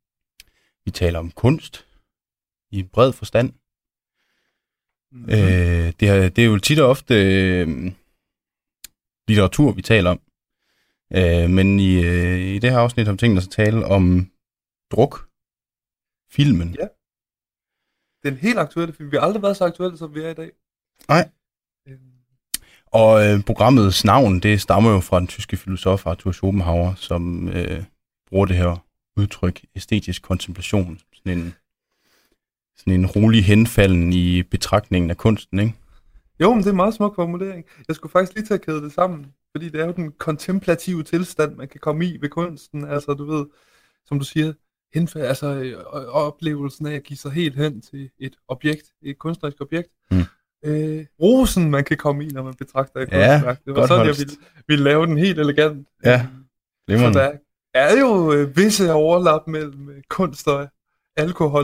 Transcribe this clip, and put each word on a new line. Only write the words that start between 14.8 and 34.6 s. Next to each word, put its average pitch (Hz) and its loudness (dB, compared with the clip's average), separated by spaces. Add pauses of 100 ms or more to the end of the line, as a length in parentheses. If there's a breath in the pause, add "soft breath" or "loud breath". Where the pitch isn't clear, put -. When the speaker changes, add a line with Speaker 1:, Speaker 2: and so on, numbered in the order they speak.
Speaker 1:
Druk. 120 0 (1040)
Filmen. 90 0
Speaker 2:
Ja. 101 -6 (1400)
Den 135 -6
helt 208 -2
aktuelle 165 -4
film. 143 -12
Vi 147 -2
har 139 0
aldrig 202 -2
været 196 0
så 185 -2
aktuelle, 175 -6
som 151 -16
vi 151 -10
er 160 -10
i 160 -12
dag. 160 -16 (580)
Speaker 1:
Nej. 160 2 (580)
Speaker 2:
Øhm. 131 -20 (840 soft breath)
Speaker 1:
Og, 110 4
øh, 104 2
programmets 110 2
navn, 104 4
det 104 2
stammer 107 2
jo 98 4
fra 90 0
den 90 -4
tyske - -10
filosof 95 -4
Arthur 85 -6
Schopenhauer, 90 -2
som, 87 -6
øh, 87 -6 (440)
bruger 98 2
det 95 0
her 87 0 (300)
udtryk - -4 (120)
æstetisk 95 -4
kontemplation. 90 -6 (160)
Sådan 90 -6
en, 85 -8 (1200)
sådan - -2
en 92 2
rolig 107 4
henfalden 95 4
i 90 2
betragtningen 90 -2